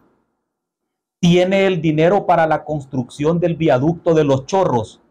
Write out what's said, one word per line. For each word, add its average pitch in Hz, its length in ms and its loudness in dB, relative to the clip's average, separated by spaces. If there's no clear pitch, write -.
Tiene 180 480 2
el 185 140 -2
dinero 160 440 0
para 165 220 2
la 151 180 -2
construcción 147 720 -4
del 170 160 -2
viaducto 156 580 0
de 156 100 2
Los 135 220 0
Chorros 175 640 -2